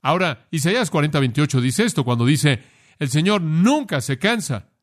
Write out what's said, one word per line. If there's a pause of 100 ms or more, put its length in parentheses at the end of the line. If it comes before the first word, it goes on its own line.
Ahora,
Isaías
cuarenta
veintiocho
dice
esto
cuando
dice, (340)
"El
Señor
nunca
se
cansa. (120)